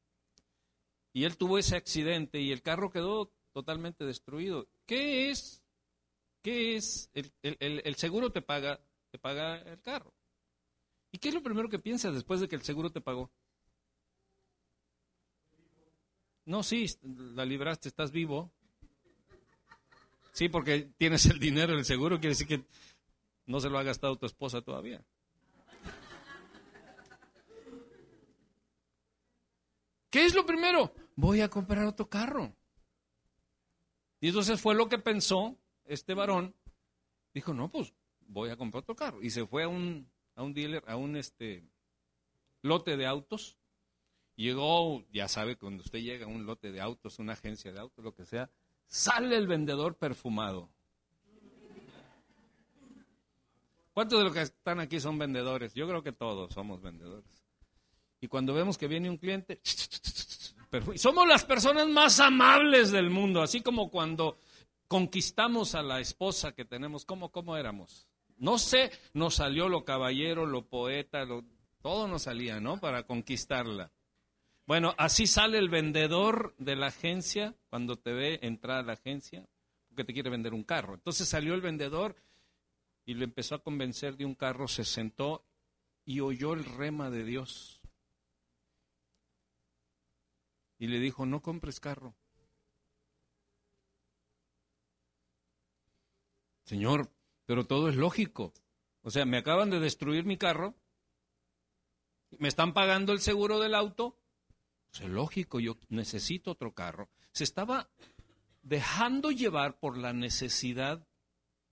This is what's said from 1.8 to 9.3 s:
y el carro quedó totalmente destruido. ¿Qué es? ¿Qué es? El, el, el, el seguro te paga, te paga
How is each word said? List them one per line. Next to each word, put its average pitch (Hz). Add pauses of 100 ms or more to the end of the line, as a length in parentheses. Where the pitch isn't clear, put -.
y 139
el 123
carro 180
quedó 196 (220)
totalmente 160
destruido. 147 (180)
¿Qué 269
es? - (800)
¿Qué 226
es? -
El, 143 (120)
el, 151
el, 147
el 147
seguro 208
te 175
paga, 143 (300)
te -
paga 151